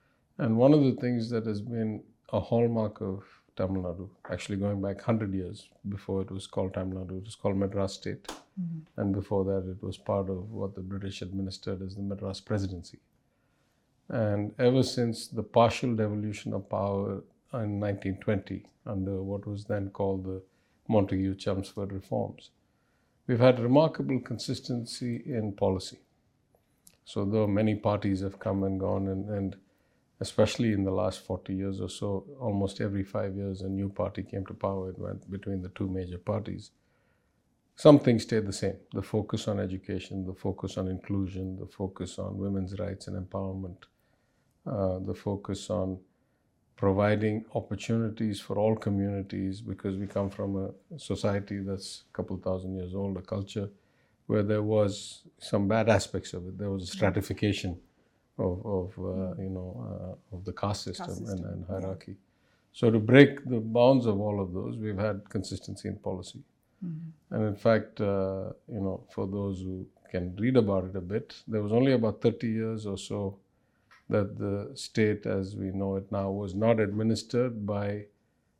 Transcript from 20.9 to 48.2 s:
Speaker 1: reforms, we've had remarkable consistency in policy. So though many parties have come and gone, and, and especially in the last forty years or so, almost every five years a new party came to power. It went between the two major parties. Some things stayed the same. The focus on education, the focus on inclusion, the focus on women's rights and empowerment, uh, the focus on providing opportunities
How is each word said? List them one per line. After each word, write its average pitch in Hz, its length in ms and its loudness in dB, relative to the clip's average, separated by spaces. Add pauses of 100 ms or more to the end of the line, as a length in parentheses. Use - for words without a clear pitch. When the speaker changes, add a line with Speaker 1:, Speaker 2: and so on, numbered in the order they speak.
Speaker 1:
reforms, - 600 -6 (760)
we've 123 120 2
had 123 200 10
remarkable 139 600 4
consistency 120 1040 -6
in 110 280 -2
policy. 98 440 0 (1080)
So 101 200 -2
though 107 220 2
many 104 280 4
parties 101 460 0
have 95 180 -6
come 98 240 0
and 95 160 0
gone, 95 280 0
and, 95 220 -2
and 98 260 -2 (640)
especially 110 540 4
in 101 100 2
the 95 80 2
last 95 340 -2
forty 98 300 -6
years 98 260 -2
or 95 80 -4
so, 98 360 -4 (140)
almost 101 420 0
every 101 220 0
five 101 320 -4
years 98 260 -4
a 95 80 -6
new 98 200 0
party 95 320 -4
came 98 240 -6
to - 80 -12
power. 95 360 -2
It 90 100 -12
went 98 320 -8
between 98 320 -6
the 92 60 -8
two 98 180 -4
major 90 320 -4
parties. 101 500 -6 (1080)
Some 147 240 12
things 113 240 4
stayed 107 220 0
the 98 80 -4
same. 98 220 -2 (180)
The 104 80 -4
focus 107 460 -2
on 101 120 -2
education, 95 680 -6
the 92 80 -8
focus - 420 -6
on 95 100 -2
inclusion, 95 720 -4
the 95 80 -10
focus 95 540 -8
on 98 180 -6
women's 98 420 -4
rights 98 280 -6
and 95 100 -8
empowerment, 95 600 -6 (880)
uh, 92 340 0
the 95 140 -4
focus 98 560 -4
on 95 300 0 (800)
providing 107 760 4
opportunities 110 840 -2